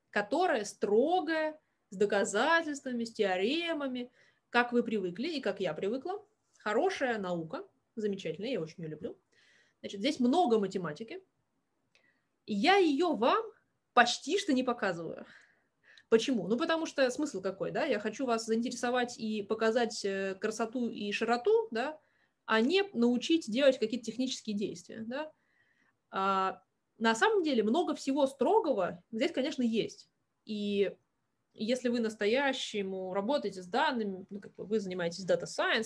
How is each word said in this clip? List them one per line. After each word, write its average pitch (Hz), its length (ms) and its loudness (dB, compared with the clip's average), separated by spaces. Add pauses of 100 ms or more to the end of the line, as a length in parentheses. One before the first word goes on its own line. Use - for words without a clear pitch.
(100)
которая 262 540 0
строгая, 311 960 0 (300)
с 196 60 -14
доказательствами, 240 1080 0
с 226 80 -10
теоремами, 254 960 -2 (400)
как 240 220 2
вы 240 120 4
привыкли 220 520 -2
и 269 60 -4
как 196 180 -2
я 180 140 -2
привыкла. 277 500 -4 (340)
Хорошая 247 600 0
наука, 180 460 -4 (320)
замечательная, 196 540 -4
я 226 120 -2
очень 160 220 -12
её 156 60 -8
люблю. 175 280 -10 (640)
Значит, 202 200 -10
здесь 285 200 0
много 254 400 6
математики, 190 600 -6 (1200)
и 214 80 -4
я 277 220 4
её 330 380 4
вам 302 300 2 (500)
почти 254 440 4
что 349 160 0
не 254 100 2
показываю. 190 640 -4 (840)
Почему? 226 380 4
Ну, 226 100 0
потому 330 280 0
что 269 240 2
смысл 254 320 -4
какой, 185 300 -4
да? 220 120 0
Я 254 160 0
хочу 226 260 -4
вас 226 200 0
заинтересовать 247 720 -2
и 214 240 -4
показать, 220 600 0
э, 196 360 -2
красоту 226 480 -2
и 208 240 -6
широту, 240 600 2
да, 269 260 -4 (480)
а 220 140 4
не 349 240 4 (100)
научить 247 560 2
делать 262 280 4
какие-то 226 280 -4
технические 226 500 -4
действия, 202 500 -8
да? 285 260 -8 (800)
А, 190 500 0 (360)
на 226 180 2
самом 415 280 6
деле 262 200 2
много 294 320 2
всего 277 300 0
строгого 262 760 2 (100)
здесь, 247 200 -2
конечно, 269 300 -2
есть. 226 480 -2 (360)
И 202 500 -2 (580)
если 247 360 -2
вы 240 100 0
настоящему 214 1120 -2
работаете 202 480 -2
с 180 60 -14
данными, 220 600 -2
ну, 202 100 -12
как - 160 -20
бы - 100 -10
вы 214 140 0
занимаетесь 180 460 -4
data 175 200 2
science, 285 400 0